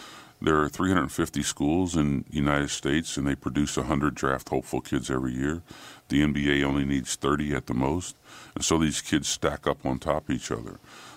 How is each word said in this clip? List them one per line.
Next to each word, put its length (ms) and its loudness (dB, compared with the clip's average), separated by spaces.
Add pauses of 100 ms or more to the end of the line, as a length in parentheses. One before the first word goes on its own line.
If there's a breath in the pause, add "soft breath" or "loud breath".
(420 loud breath)
There 180 6
are 80 2
three 240 0
hundred 180 2
fifty 320 -2
schools 540 0
in 320 2
the 80 -8
United 320 2
States, 480 -2
and 100 -2
they 80 2
produce 440 -2
a 60 -2
hundred 300 0
draft 360 -2
hopeful 320 -2
kids 280 -2
every 220 -2
year. 300 -2 (480 loud breath)
The 100 4
N 140 4
B 260 2
A 60 2
only 180 2
needs 300 -2
thirty 400 0
at 140 -4
the 60 -4
most, 420 -2 (380 loud breath)
and 80 -4
so 140 4
these 240 2
kids 280 0
stack 380 -2
up 200 -2
on 120 0
top 300 -2
of 60 0
each 180 -6
other. 260 -8 (380 loud breath)